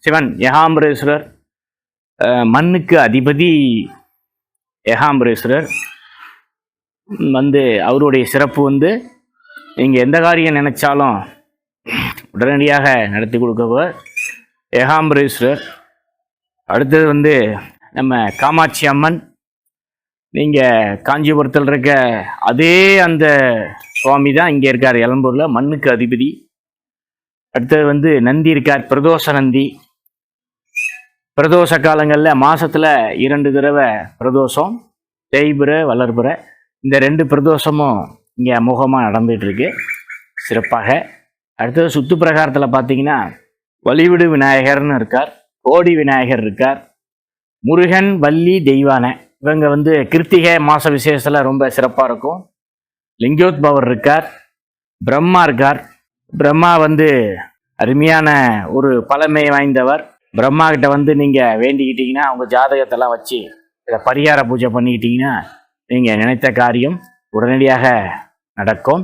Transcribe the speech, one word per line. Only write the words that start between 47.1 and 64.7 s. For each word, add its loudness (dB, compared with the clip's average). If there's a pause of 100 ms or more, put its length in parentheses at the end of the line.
முருகன், 2
வள்ளி, 2 (140)
தெய்வானை. 2 (280)
இவங்க 0
வந்து 0 (200)
கிருத்திகை 2 (140)
மாச 2 (120)
விசேஷத்துல 0
ரொம்ப 0 (100)
சிறப்பா 0
இருக்கும். -6 (800)
லிங்கோத்பவர் 2
இருக்கார், 0 (720)
பிரம்மா 2
இருக்கார். 0 (540)
பிரம்மா 2 (140)
வந்து 2 (720)
அருமையான 2 (480)
ஒரு 0 (200)
பழமை 0
வாய்ந்தவர். 0 (360)
பிரம்மா 2
கிட்ட 0
வந்து 2
நீங்க 2 (220)
வேண்டிக்கிட்டீங்கன்னா, -2
உங்க -6
ஜாதகத்தெல்லாம் 0
வச்சு -8 (500)
இதை -4
பரிகார 0
பூஜை -2